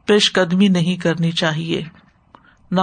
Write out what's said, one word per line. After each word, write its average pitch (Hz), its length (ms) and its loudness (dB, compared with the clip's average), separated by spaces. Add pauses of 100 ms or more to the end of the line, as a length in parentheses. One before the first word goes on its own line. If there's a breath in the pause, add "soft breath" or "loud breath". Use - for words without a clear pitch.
پیش 208 260 2
قدمی 185 380 2
نہیں 180 260 0
کرنی 165 380 -2
چاہیے، 165 480 -4 (880 soft breath)
نہ 185 120 0